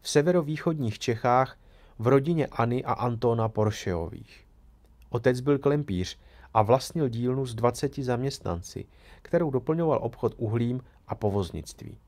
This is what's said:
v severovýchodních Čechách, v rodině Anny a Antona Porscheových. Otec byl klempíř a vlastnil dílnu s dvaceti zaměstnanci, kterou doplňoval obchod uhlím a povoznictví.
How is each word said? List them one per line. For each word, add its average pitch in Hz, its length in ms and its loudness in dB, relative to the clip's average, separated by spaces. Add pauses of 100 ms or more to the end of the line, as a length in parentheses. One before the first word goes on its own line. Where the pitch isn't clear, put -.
v - 80 -12
severovýchodních 151 880 0
Čechách, 123 600 2 (400)
v 110 80 0
rodině 139 400 4
Anny 120 360 -2
a 123 100 -2
Antona 117 560 0
Porscheových. 101 960 -4 (640)
Otec 127 320 2
byl 139 180 2
klempíř 139 600 0 (340)
a 110 80 6
vlastnil 131 480 2
dílnu 123 360 -2
s 120 100 -10
dvaceti 120 480 -2
zaměstnanci, 120 840 -4 (360)
kterou 170 280 0
doplňoval 151 520 2
obchod 117 360 -2
uhlím 117 440 -2 (260)
a - 80 -6
povoznictví. - 840 -4 (100)